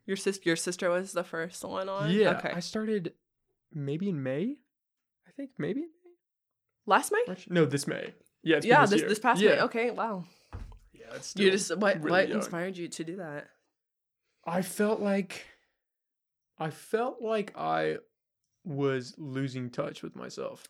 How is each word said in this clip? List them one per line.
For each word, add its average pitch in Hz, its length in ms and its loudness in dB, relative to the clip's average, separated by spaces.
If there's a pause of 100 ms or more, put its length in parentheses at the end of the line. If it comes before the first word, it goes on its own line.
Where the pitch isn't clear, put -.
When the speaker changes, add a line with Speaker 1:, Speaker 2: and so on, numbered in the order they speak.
Speaker 1:
Your 196 100 -2
sis-, 196 280 -2
your 165 120 4
sister 180 340 -2
was 185 220 0
the 180 120 -2
first 170 400 -8
one 190 240 -6
on? 196 220 -2
Speaker 2:
Yeah, 202 280 4
Speaker 1:
Okay. - 140 -4
Speaker 2:
I 175 80 -4
started 214 520 -4 (600)
maybe 156 360 -4
in 151 160 -2
May. 165 320 -2 (720)
I - 40 -20
think 277 260 -12
maybe 214 240 -4
in 339 60 -12 (160)
May? 349 60 -20 (760)
Speaker 1:
Last 208 260 4
May? 427 160 2
Speaker 2:
March? 180 200 -10
No, 170 160 6
this 139 220 0
May. - 280 -6 (280)
Yeah, 160 140 4
it's 147 100 0
been 226 40 4
Speaker 1:
Yeah, 285 120 10
Speaker 2:
this 202 80 6
Speaker 1:
this, 202 120 6
Speaker 2:
year. - 60 -2
Speaker 1:
this 214 120 0
past 233 220 4
May. 196 120 8
Speaker 2:
Yeah. - 100 4
Speaker 1:
Okay, 240 280 0
wow. 190 320 -4 (680)
Speaker 2:
Yeah, - 100 -20 (120)
it's - 220 -12
Speaker 1:
You 190 120 4
Speaker 2:
still 190 280 2
Speaker 1:
just, - 40 -
what, 202 180 2
Speaker 2:
really 151 120 -4
Speaker 1:
what 185 180 4
Speaker 2:
young. 214 100 -2
Speaker 1:
inspired 180 380 -4
you 170 120 -8
to - 160 -10
do 165 120 -8
that? 151 320 -10 (1000)
Speaker 2:
I 175 160 0
felt 208 380 0
like, 196 440 -2 (1120)
I 160 120 -4
felt 233 500 -4
like 220 380 -2
I 160 400 0 (640)
was 139 540 -2
losing 131 520 -4
touch 147 320 -6
with - 140 -12
myself. 123 540 -10